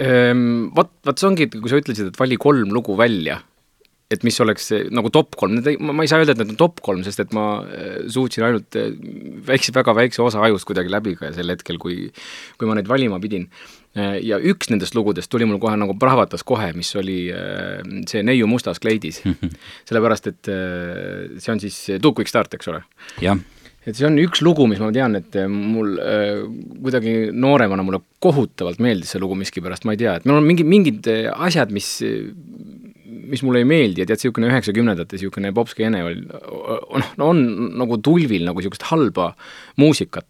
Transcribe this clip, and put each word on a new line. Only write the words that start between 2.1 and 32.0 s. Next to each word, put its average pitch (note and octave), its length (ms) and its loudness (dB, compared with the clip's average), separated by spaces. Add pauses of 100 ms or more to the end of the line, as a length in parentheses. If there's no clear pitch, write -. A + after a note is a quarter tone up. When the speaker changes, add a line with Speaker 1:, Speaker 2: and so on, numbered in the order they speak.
Speaker 1:
et - 80 -6
vali C3 180 2
kolm A#2 380 2
lugu G#2+ 240 0
välja, F#2+ 400 2 (720)
et G#2+ 140 -2
mis A#2 140 0
oleks G#2+ 260 2
see, G#2 240 0
nagu A2 200 -2
top D#3 280 2
kolm, G2+ 180 2
need A#2+ 140 0
ei, D3+ 100 0
ma, D3+ 140 -4
ma D#3 100 0
ei D3 60 2
saa D#3+ 100 6
öelda, D3+ 160 6
et A#2 80 -2
need G#2+ 120 -6
on - 40 0
top E3+ 220 2
kolm, F#2 240 -2
sest G2+ 160 -4
et F#2+ 120 -8
ma, G#2+ 140 0 (160)
äh, F#2+ 360 -10 (120)
suutsin A#2+ 320 0
ainult, A2+ 320 0
äh, A2 160 -2 (520)
väikse, - 280 2
väga A#2+ 240 4
väikse A#2+ 300 2
osa G#2+ 180 0
ajust A2 240 2
kuidagi F2+ 240 -2
läbi G#2 240 -2
ka D#2+ 160 -10
sel F2 220 -4
hetkel, F2 260 -8
kui, F2+ 300 -8 (460)
kui A#2 120 -4
ma A2 80 0
neid G2+ 140 -2
valima A#2 320 0
pidin. G2 240 -6 (480)
Äh, G2+ 320 -2
ja G#2+ 160 0
üks - 280 0
nendest G2 280 0
lugudest G2 320 0
tuli A#2 160 0
mul G#2 160 2
kohe G#2+ 160 0
nagu G2+ 160 0
prahvatas A#2+ 480 2
kohe, G#2+ 320 -2
mis F2 240 -8
oli, F#2+ 220 -4 (100)
äh, F#2+ 560 -8 (240)
see G#2 160 -2
Neiu A#2+ 240 4
mustas A2+ 320 -2
kleidis. A2 400 -2 (320)
Speaker 2:
<laughs> - 360 -20
Speaker 1:
Sellepärast, A2 440 2
et, - 160 -12
äh, F#2 880 -8
see A2+ 160 -4
on G#2 80 -2
siis G2 160 -8 (240)
Two D3+ 160 6
Quick A2 160 -2
Start, G#2 240 0
eks - 160 -12
ole? E2 80 -10 (400)
Speaker 2:
Jah. F#2+ 160 2 (480)
Speaker 1:
Et A#2 80 -6
see C3+ 160 0
on D#3 80 4
üks E3+ 240 2
lugu, D3 260 6
mis G2+ 140 0
ma G#2+ 120 -2
tean, A#2 280 0
et, - 160 -8
äh, F#2+ 80 0
mul, G2+ 560 -2
äh, G#2 400 -2 (400)
kuidagi A2+ 480 0
nooremana A#2 560 4
mulle F#2+ 160 -2 (240)
kohutavalt A2 560 0
meeldis A2 320 0
see F#2 80 -4
lugu F#2+ 160 -2
miskipärast, F2+ 480 -8
ma A2 80 0
ei G#2 80 -2
tea, G2+ 160 2
et - 80 -8
mul D3 160 4
on D3+ 80 6
mingi, E3+ 160 4
mingid, D#3 420 4
äh, A2+ 220 0 (160)
asjad, D#3 280 0
mis, - 280 -6